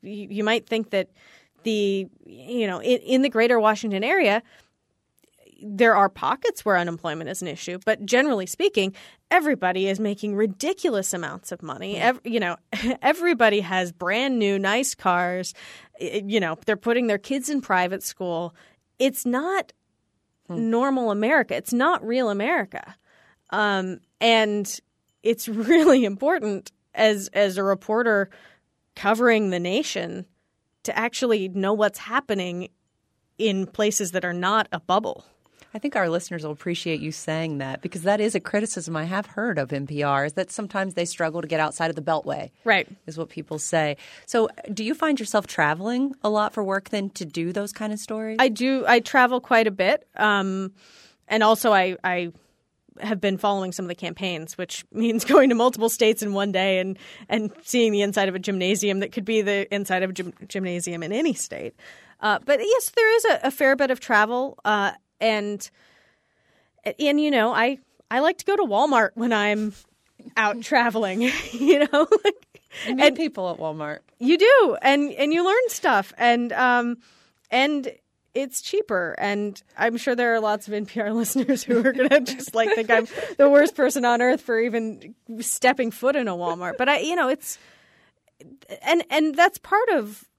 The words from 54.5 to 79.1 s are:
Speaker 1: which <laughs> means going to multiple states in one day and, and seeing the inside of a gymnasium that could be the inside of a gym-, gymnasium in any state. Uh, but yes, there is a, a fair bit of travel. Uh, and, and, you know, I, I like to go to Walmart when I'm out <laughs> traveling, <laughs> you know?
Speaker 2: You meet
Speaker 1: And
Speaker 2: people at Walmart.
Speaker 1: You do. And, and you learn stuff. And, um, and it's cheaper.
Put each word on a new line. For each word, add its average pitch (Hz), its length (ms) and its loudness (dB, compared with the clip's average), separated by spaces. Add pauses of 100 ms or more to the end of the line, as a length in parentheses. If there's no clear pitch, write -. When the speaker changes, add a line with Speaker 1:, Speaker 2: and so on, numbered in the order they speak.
Speaker 1:
which - 320 -10
<laughs> - 40 -20
means 226 340 0
going 269 240 8
to 240 40 4
multiple 226 360 2
states 220 320 2
in 208 100 -4
one 196 180 -2
day 190 280 0
and, 190 200 -6 (300)
and 214 240 -2 (100)
seeing 233 300 2
the 202 80 2
inside 202 300 0
of 180 40 -6
a 190 40 -6
gymnasium 196 600 -2
that 196 120 -6
could 196 140 -8
be 220 160 0
the 196 300 0
inside 190 300 -2
of 190 80 -2
a - 40 -10
gym-, 180 200 -10 (140)
gymnasium 175 540 -6
in 160 100 -6
any 269 220 0
state. - 400 -10 (460)
Uh, 208 240 0
but 285 140 2
yes, 453 380 0
there 453 200 6
is 440 100 2
a, 339 180 4
a 269 60 2
fair 269 260 2
bit 269 140 0
of 247 100 -2
travel. 240 640 0
Uh, 208 280 0 (280)
and, 208 480 -2 (1300)
and, 294 200 2
you 302 120 2
know, 240 200 2
I, 254 260 0 (300)
I 240 120 0
like 339 180 2
to - 60 -16
go 392 100 0
to 403 80 2
Walmart 240 520 2
when 233 180 -2
I'm 208 400 0 (640)
out 214 240 0
<laughs> - 20 -14
traveling, 226 600 0
<laughs> 254 300 -2
you 285 400 4
know? 302 140 4 (800)
Speaker 2:
You 247 80 -2
meet 269 100 4
Speaker 1:
And 294 120 6
Speaker 2:
people 214 340 -4
at - 80 -8
Walmart. 156 400 -6 (220)
Speaker 1:
You 285 180 4
do. 427 420 6
And, 285 320 2
and 294 200 0
you 339 120 2
learn 453 260 2
stuff. 208 480 0
And, 240 340 2
um, 240 460 2 (520)
and 277 420 0 (400)
it's 254 300 -4
cheaper. 202 560 -2